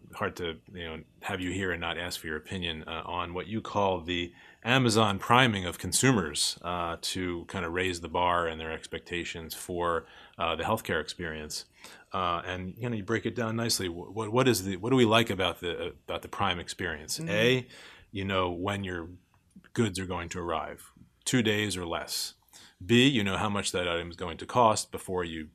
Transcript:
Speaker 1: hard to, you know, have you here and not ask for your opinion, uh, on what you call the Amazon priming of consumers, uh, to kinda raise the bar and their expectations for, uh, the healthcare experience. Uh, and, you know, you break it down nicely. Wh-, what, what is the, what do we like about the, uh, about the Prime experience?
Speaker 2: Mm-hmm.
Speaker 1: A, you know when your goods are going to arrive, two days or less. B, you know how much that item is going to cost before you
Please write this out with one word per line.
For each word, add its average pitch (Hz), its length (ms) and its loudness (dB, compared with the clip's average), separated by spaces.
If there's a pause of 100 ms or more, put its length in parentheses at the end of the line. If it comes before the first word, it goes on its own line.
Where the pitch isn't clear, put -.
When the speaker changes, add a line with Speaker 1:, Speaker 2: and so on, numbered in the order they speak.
(140)
Speaker 1:
hard 92 220 -4
to, 85 200 -4 (160)
you 90 140 -10
know, 80 140 -10 (200)
have 95 220 -4
you 90 100 -2
here 92 200 -2
and 85 100 -4
not 85 160 -4
ask 87 200 -6
for - 100 -12
your 78 100 -4
opinion, 85 480 -6
uh, 82 180 -6
on 87 300 -4
what 87 140 -6
you 107 120 -4
call 98 400 2
the 87 320 -2 (320)
Amazon 113 540 4
priming 113 480 6
of 82 120 -4
consumers, 92 840 2
uh, 85 400 -2
to 90 480 -4
kinda 90 180 -4
raise 87 320 0
the 85 80 -8
bar 87 380 4
and 82 120 -4
their 80 140 -6
expectations 82 800 -6
for, 85 540 -2 (320)
uh, 82 180 0
the 80 80 -2
healthcare 104 380 0
experience. 78 640 -8 (480)
Uh, 87 320 0
and, 92 320 -6
you 120 100 -6
know, 120 80 -4
you 104 80 -6
break 113 220 -2
it 107 100 -4
down 113 200 -2
nicely. 113 320 0
Wh-, 87 280 -10
what, 107 160 -4
what 131 160 6
is 98 160 4
the, 98 140 -2
what 101 100 -4
do 131 80 4
we 127 80 8
like 113 240 6
about 90 320 0
the, 87 180 -2
uh, 85 120 -4 (180)
about 85 140 -4
the 90 60 -12
Prime 92 300 0
experience? 80 600 -6
Speaker 2:
Mm-hmm. 165 100 -6
Speaker 1:
A, 120 380 2 (440)
you 98 140 -6
know 92 260 2
when 98 340 -2
your 90 240 -6 (680)
goods 101 240 0
are 95 80 -4
going 87 240 -6
to 95 100 -8
arrive, 78 520 -6 (340)
two 127 160 2
days 104 340 2
or 90 80 -6
less. - 500 -4 (500)
B, 120 240 6
you 127 140 2
know 95 140 0
how 104 140 0
much 101 220 -2
that 90 140 0
item 87 220 -2
is 85 80 -14
going 85 220 -8
to - 80 -12
cost 113 440 4
before 90 320 -4
you 80 320 -6